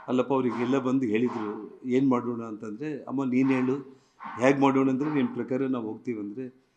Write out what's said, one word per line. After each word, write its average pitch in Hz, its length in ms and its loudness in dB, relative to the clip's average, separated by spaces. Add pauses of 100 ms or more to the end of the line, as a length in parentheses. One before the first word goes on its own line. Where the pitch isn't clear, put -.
ಅಲ್ಲಪ್ಪ, 127 260 2
ಅವ್ರಿಗೆಲ್ಲ 123 460 2
ಬಂದು 131 260 2
ಹೇಳಿದ್ರು, 110 800 -2
"ಏನು 131 240 4
ಮಾಡೋಣ?" 117 340 0
ಅಂತಂದ್ರೆ, 113 600 -10
"ಅಮ್ಮ, 131 200 -4
ನೀನು 131 260 2
ಹೇಳು, 127 240 2 (680)
ಹೇಗೆ 139 180 6
ಮಾಡೋಣ?" 135 300 4
ಅಂದ್ರೆ, 139 240 0
"ನಿನ್ನ 123 200 0
ಪ್ರಕಾರ 127 320 -2
ನಾವು 123 220 -2
ಹೋಗ್ತೀವಿ." 110 320 -6
ಅಂದ್ರೆ, 113 460 -12 (120)